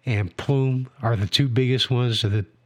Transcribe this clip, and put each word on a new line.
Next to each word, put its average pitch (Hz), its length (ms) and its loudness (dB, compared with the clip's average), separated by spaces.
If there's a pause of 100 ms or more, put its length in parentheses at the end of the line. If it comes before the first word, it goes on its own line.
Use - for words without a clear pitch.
and 104 320 -2
Plume 131 520 0 (120)
are 113 140 0
the 98 120 -2
two 143 220 0
biggest 127 420 0
ones, 120 320 0
are 101 60 0
the 104 160 0 (200)